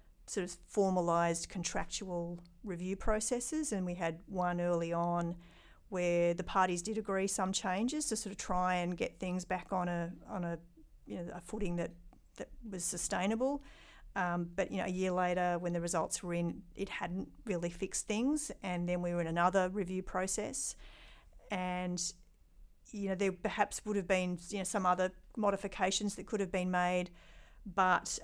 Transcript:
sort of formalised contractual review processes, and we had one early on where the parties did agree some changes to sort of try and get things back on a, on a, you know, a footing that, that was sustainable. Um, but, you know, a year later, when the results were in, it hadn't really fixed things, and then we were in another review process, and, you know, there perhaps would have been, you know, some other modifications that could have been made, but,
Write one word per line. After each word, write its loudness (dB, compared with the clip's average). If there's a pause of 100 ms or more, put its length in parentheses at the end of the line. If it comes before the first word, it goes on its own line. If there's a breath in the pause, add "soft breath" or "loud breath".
(280 soft breath)
sort -2
of -8 (160)
formalised 4
contractual -4 (240)
review -4
processes, 0
and 0
we -2
had -2
one 0
early 2
on 0 (540 loud breath)
where 4
the -4
parties 4
did -4
agree 2
some 0
changes 0
to -2
sort -4
of -10
try 0
and 0
get -4
things -2
back -4
on 0
a, -2 (160)
on -4
a, -2 (480)
you -8
know, -6 (100)
a -12
footing -2
that, -2 (460)
that -10 (240)
was -6
sustainable. 0 (540 loud breath)
Um, 0
but, 0
you -2
know, 0
a 0
year 0
later, 2
when -2
the 0
results -2
were -2
in, 0 (120)
it -4
hadn't -4 (180)
really 0
fixed -4
things, 0 (140)
and -2
then 0
we 0
were 2
in 0
another 4
review -2
process, -2 (760 loud breath)
and, -2 (920)
you -2
know, 0
there 2
perhaps 0
would 0
have -2
been, 2 (100)
you -4
know, -2
some 0
other 4 (260)
modifications 0
that -8
could 0
have -2
been 0
made, 2 (540 loud breath)
but, 4